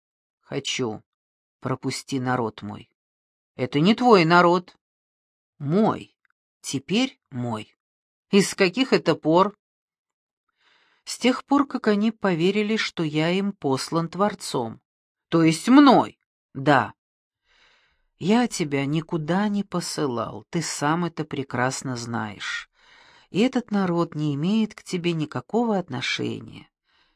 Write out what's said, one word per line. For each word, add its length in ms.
«Хочу. 640
Пропусти, 600
народ 420
мой». 280
«Это 240
не 140
твой 300
народ». 520
«Мой. 580
Теперь 600
мой». 460
«И 100
с 140
каких 380
это 220
пор?» 440
«С 140
тех 260
пор, 220
как 220
они 220
поверили, 680
что 260
я 280
им 220
послан 560
Творцом». 720
«То 140
есть 260
мной?» 500
«Да». 400
Я 300
тебя 380
никуда 640
не 140
посылал, 840
ты 140
сам 420
это 200
прекрасно 720
знаешь. 760
И 120
этот 300
народ 440
не 200
имеет 400
к 80
тебе 300
никакого 680
отношения. 920